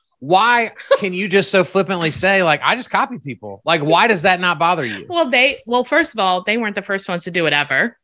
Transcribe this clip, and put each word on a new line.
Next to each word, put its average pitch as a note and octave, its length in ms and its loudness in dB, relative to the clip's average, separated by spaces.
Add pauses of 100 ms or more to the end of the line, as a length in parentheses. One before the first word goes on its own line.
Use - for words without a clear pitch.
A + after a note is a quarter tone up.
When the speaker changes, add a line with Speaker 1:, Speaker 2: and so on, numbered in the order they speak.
(200)
Speaker 1:
why A3 520 2 (280)
can G3 120 -4
you F#3+ 160 -4
just F#3 240 2
so F#3 140 4
flippantly F3+ 440 -2
say, F#3+ 340 0
like, D3+ 200 2
"I F3+ 140 2
just B3 120 -10
copy A#3+ 300 -2
people"? G#2+ 460 -14
Like, D#3+ 160 0
why E3 260 4
does G3 140 0
that F#3 180 2
not F3 180 0
bother E3 280 0
you? G#2 240 -10
Speaker 2:
Well, E4+ 200 0
they, C4 360 2
well, A#3+ 180 0
first D4+ 300 0
of A3 60 -4
all, F#3 240 0
they G#3+ 140 -2
weren't G#3+ 180 -4
the G3 60 -4
first G3 280 -6
ones F3 160 -4
to F3+ 60 -8
do E3+ 140 -2
it D3 60 0
ever. D3 520 -2